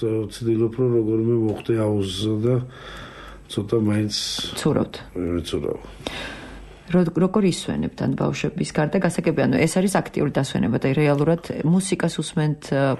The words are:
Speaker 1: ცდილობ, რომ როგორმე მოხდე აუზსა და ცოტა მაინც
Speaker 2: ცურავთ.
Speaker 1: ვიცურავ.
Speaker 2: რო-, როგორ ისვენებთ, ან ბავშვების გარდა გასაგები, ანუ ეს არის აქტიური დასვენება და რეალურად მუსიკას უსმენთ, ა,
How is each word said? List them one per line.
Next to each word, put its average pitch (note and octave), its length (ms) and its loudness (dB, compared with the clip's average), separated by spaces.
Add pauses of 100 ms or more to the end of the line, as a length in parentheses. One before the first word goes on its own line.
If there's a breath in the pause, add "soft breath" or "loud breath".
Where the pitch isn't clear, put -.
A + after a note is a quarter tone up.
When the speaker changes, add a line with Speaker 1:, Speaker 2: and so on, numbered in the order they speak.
(260)
Speaker 1:
ცდილობ, A2+ 480 0
რომ B2+ 160 2
როგორმე A2+ 460 2
მოხდე A2 380 0
აუზსა G#2 600 0
და A#2+ 180 2 (880 loud breath)
ცოტა G#2 340 -2
მაინც G#2 360 2 (380)
Speaker 2:
ცურავთ. - 420 0 (140)
Speaker 1:
ვიცურავ. E2+ 720 -2 (1080 loud breath)
Speaker 2:
რო-, F3 280 2
როგორ F#3+ 300 2
ისვენებთ, D3+ 560 0
ან B2 140 0
ბავშვების D3 580 -2
გარდა D#3 320 0
გასაგები, E3+ 400 2
ანუ C3 160 4
ეს E3 160 2
არის F#3+ 200 2
აქტიური D#3 360 0
დასვენება C3 480 0
და C3+ 160 2
რეალურად D3+ 480 2 (180)
მუსიკას F3 540 2
უსმენთ, D3+ 540 -2
ა, C3+ 320 2